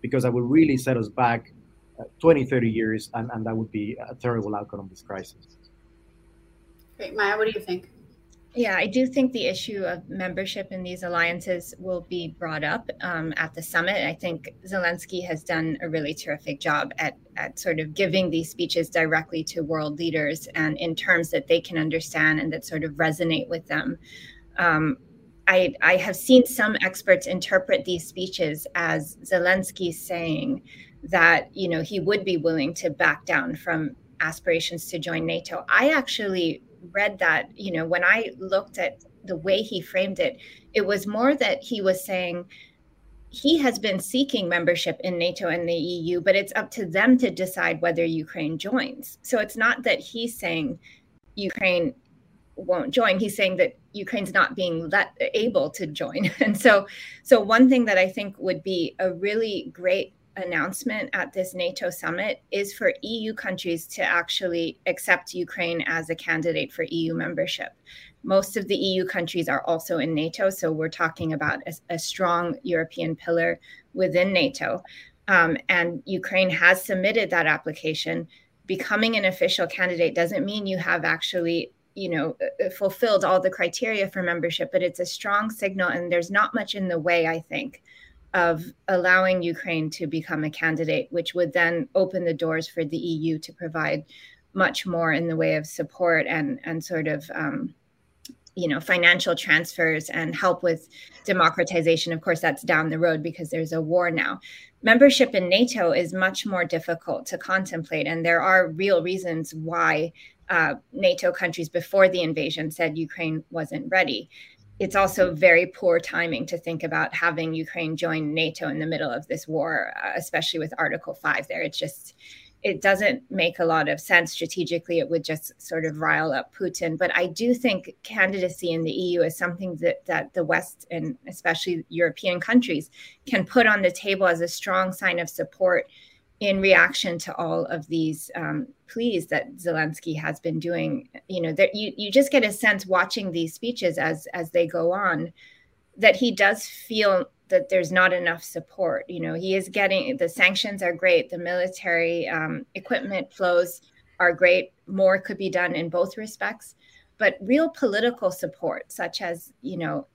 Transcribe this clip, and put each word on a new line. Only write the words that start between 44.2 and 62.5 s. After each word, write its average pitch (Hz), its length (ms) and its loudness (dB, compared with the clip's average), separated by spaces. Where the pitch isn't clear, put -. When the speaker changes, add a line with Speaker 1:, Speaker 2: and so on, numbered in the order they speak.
Speaker 3:
membership 170 560 0
in 180 140 -2
nato 175 320 -2
and 170 180 0
the 170 60 0
E 170 260 -2
U, 175 100 0
but 190 140 4
it's 196 200 0
up 214 160 -4
to 208 140 -6
them 208 320 6
to 247 120 4
decide 170 520 -2
whether 170 240 2
Ukraine 160 520 -4
joins. - 640 -4
So - 180 0
it's 214 180 -4
not 233 260 0
that 214 160 2
he's 233 380 -8
saying 165 420 -4
Ukraine 180 580 0
won't 175 380 -2
join. 202 260 4
He's 208 160 -2
saying 185 220 0
that - 200 2
Ukraine's 202 400 -6
not - 220 2
being 165 340 -4
let, - 280 0
able 214 380 2
to 175 160 -6
join. 156 480 -2
<laughs> - 40 -16
And 214 180 2
so, 202 300 6
so 226 180 8
one 226 280 8
thing 247 160 6
that 202 120 4
I 185 100 6
think 196 300 -6
would 180 260 -4
be 180 360 -2
a 185 140 0
really 208 600 -2
great 185 400 0
announcement 185 760 -4
at 190 200 -4
this 185 220 -4
nato 180 340 -4
summit 180 600 -6